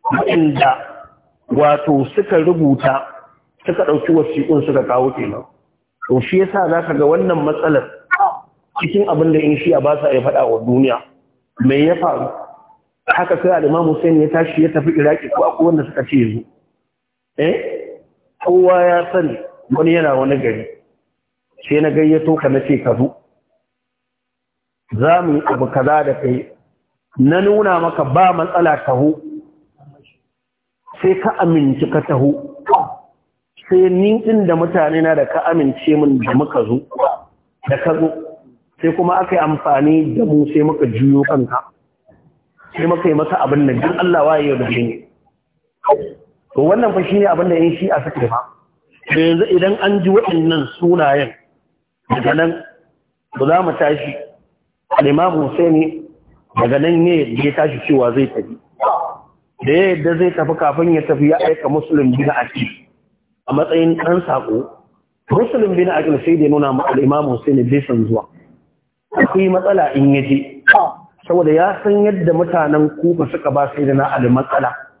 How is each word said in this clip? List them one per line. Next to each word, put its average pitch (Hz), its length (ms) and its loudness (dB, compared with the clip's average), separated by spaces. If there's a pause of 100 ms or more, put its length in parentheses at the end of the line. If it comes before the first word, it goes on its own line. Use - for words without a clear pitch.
(100)
wa'anda 156 600 2 (800)
wato 147 520 2 (100)
suka 202 260 0
rubuta, 143 640 0 (600)
suka 170 180 -2
ɗauki 147 260 -2
wasiƙun 156 560 0
suka 143 160 0
kawo 127 300 0
kenan. 104 320 -10 (640)
To 127 140 2
shi 180 180 -2
yasa 190 300 0
za 165 120 0
ka 165 120 -8
ga 147 120 0
wannan 170 400 0
matsalar 151 400 0 (960)
cikin 202 280 -2
abin 160 240 0
da 156 60 2
in 151 200 0
Shi'a 160 220 0
ba 147 200 0
sa 151 100 -2
iya 131 120 2
faɗa 139 260 0
wa 113 160 0
duniya. 123 340 2 (600)
Me 135 260 2
ya 175 140 2
faru? 165 280 -2 (800)
Haka 175 360 0
sai 180 80 2
al-Imam 160 420 0
Hussein 156 300 2
ya 151 60 0
tashi 160 340 0
ya 165 60 2
tafi 156 280 0
Iraki, 147 400 0
ko - 80 0
akwai - 220 0
wanda 156 180 0
suka 131 220 -8
ce 143 100 -2
ya 120 180 4
zo? 117 60 -6 (1000)
Eh? 151 160 0 (920)
Kowa 180 360 4
ya 175 300 2
sani, 160 240 -2 (400)
wani 160 180 2
yana 156 200 2
wani 131 240 0
gari. 110 260 -4 (1040)
Sai 147 120 0
na 156 100 0
gayyato 156 500 2
ka, 147 80 0
na 135 120 2
ce 139 220 0
ka 117 140 0
zo. 123 180 -2 (1800)
Za 165 240 2
mu 165 120 0
yi 147 120 0
abu 127 200 -2
kaza 139 380 0
da 139 100 -2
kai, 127 320 -4 (720)
na 143 220 4
nuna 202 400 2
maka 165 240 -2
ba 175 280 4
matsala 170 440 0 (100)
taho, 143 340 0 (1800)
sai 185 200 2
ka 226 160 -2
aminci 151 520 0
ka 151 180 0
taho, 139 220 2 (1400)
sai 185 220 4
ni 196 360 2
ɗin 220 200 2
da 170 100 2
mutane 160 460 0
na 160 120 2
da 147 120 2
ka - 140 -4 (100)
amince 151 460 0
min 143 220 2
da 117 160 -2
muka 127 300 0
zo, 117 160 -2 (920)
da 135 80 2
ka 165 160 -2
zo, 160 140 0 (760)
sai 165 140 0
kuma 180 240 0
aka 185 140 -4
yi 185 60 2
amfani 156 760 0
da 233 80 0
mu 151 280 2
sai 151 100 2
muka 151 240 0
juyo 135 360 2
kanka, 131 420 -2 (1120)
sai 160 100 -2
muka 170 220 0
yi 160 60 2
maka - 240 -2
abin 143 280 2
da 135 80 2
duk 151 240 -2
Allah 170 280 2
waye 151 220 0
yau 135 100 0
da 120 120 -4
shi 117 120 -2
ne. 113 140 -6 (1600)
To 135 120 0
wannan 214 280 2
fa 185 100 0
shi 196 140 0
ne 202 80 2
abin 175 220 0
da 175 60 2
ƴan 165 240 2
Shi'a 160 260 -2
suka 143 160 -10
yi 123 80 0
fa. 117 120 -4 (720)
To 156 80 0
yanzu 165 240 2 (100)
idan 185 280 2
an 202 200 0
ji 175 80 0
waɗannan 165 560 2 (140)
sunayen, 147 500 2 (800)
daga - 240 -2
nan, 165 280 -2 (760)
to 135 80 0
za 170 160 2
mu 170 160 -2
tashi, 147 360 -2 (840)
Al-Imam 151 400 2
Husaini 156 640 0 (540)
daga 127 240 0
nan 165 240 2
ne 156 340 0
ya 143 160 -2
tashi 147 320 -2
cewa 127 280 2
zai 135 120 0
tafi. - 300 -10 (1080)
Da 135 60 2
ya 180 120 4 (100)
yadda 165 240 -2
zai 180 160 2
tafi 160 240 -2
kafin 165 360 0
ya 156 80 0
tafi 147 280 0
ya 160 80 2
aika 156 300 -2
Muslim 147 480 0
bin 139 140 0
Aqil 123 360 -4 (800)
a 131 60 -6
matsayin 165 440 2
ɗan 170 300 -2
saƙo. 123 400 -4 (640)
Muslim 208 460 0
bin 180 120 2
Aqil 156 360 0
sai 165 120 2
da 151 60 0
ya 147 60 4
nuna 147 240 2
ma 131 180 -2
Al-Imam 139 380 0
Husaini 131 420 0
bai 139 160 0
san 113 220 0
zuwa. 110 180 -2 (880)
Akwai 190 340 2
matsala 185 440 0
in 139 200 4
ya 139 80 0
je. 139 400 -4 (640)
Saboda 170 260 2
ya 185 300 2
san 208 220 2
yadda 185 280 0
mutanen 156 580 0 (100)
Kufa 170 320 0
suka 156 180 -4
ba 139 240 0
Sayyidina 139 400 0
Ali 127 140 0
matsala. 131 420 0 (300)